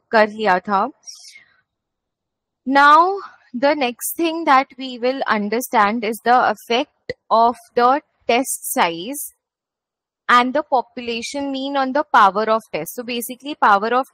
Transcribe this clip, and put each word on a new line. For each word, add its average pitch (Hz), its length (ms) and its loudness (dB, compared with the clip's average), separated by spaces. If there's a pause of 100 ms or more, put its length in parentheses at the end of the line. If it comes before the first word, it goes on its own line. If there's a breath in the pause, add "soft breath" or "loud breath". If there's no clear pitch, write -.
(120)
कर 214 180 4
लिया 208 300 0
था। 202 280 -2 (1800 loud breath)
Now 302 520 6 (460 loud breath)
the 285 100 4
next 247 460 -6
thing 330 240 -4
that 277 340 2
we 254 200 -12
will 254 280 -2
understand 214 840 0
is 214 180 -8
the 247 100 4 (140)
effect - 600 -6 (160)
of 233 260 2 (200)
the 254 260 2 (280)
test - 440 -2
size 190 540 -4 (1000)
and 247 240 4
the 302 100 0 (100)
population 240 800 -6
mean 269 320 -6
on 262 80 -4
the 294 140 -2 (120)
power 202 280 4 (120)
of 220 40 -4 (120)
test। 170 220 -8
So 247 80 -12
basically 247 520 -10
power 220 380 2
of 262 200 0